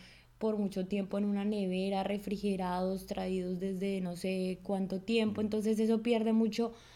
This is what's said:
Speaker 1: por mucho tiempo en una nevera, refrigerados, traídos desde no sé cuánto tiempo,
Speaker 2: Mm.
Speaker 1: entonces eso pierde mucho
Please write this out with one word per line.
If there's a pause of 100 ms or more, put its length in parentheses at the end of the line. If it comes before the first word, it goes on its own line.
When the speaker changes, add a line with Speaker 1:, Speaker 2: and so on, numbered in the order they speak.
(380)
Speaker 1:
por
mucho
tiempo
en
una
nevera,
refrigerados,
traídos
desde
no
sé
cuánto
tiempo,
Speaker 2:
Mm.
Speaker 1:
entonces
eso
pierde
mucho (220)